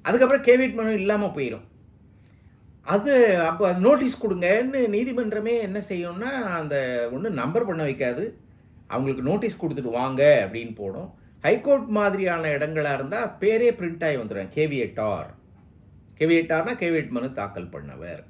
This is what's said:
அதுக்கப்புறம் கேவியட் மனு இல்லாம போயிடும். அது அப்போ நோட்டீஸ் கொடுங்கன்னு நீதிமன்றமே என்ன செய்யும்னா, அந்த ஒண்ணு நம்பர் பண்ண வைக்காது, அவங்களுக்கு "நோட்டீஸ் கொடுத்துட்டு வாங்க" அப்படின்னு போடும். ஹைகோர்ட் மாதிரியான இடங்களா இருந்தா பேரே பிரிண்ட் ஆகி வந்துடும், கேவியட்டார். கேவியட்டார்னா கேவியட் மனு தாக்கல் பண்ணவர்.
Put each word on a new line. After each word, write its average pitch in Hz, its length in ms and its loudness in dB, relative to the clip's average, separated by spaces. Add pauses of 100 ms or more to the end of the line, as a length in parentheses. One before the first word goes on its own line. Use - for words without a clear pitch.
அதுக்கப்புறம் 254 420 4
கேவியட் 247 300 6
மனு 220 200 -2
இல்லாம 208 320 0
போயிடும். 127 360 -6 (1200)
அது 208 600 4
அப்போ 170 320 2
நோட்டீஸ் 247 540 4
கொடுங்கன்னு 220 640 2
நீதிமன்றமே 226 720 -2
என்ன 202 200 -6
செய்யும்னா, 196 640 -6
அந்த 139 720 -2
ஒண்ணு - 160 -4
நம்பர் 139 360 -2
பண்ண 160 180 -2
வைக்காது, 135 500 -2 (540)
அவங்களுக்கு 131 360 -4
"நோட்டீஸ் 196 420 -2
கொடுத்துட்டு 143 260 -4
வாங்க" 127 580 4
அப்படின்னு 113 260 -10
போடும். 98 380 -10 (280)
ஹைகோர்ட் 247 460 2
மாதிரியான 196 600 0
இடங்களா 151 460 -2
இருந்தா 185 460 -6
பேரே 226 300 4
பிரிண்ட் 170 360 -4
ஆகி 151 100 2
வந்துடும், 104 400 -6
கேவியட்டார். 110 760 -2 (880)
கேவியட்டார்னா 165 580 2
கேவியட் 165 340 -2
மனு 127 240 -4
தாக்கல் 98 360 -10
பண்ணவர். 78 600 -14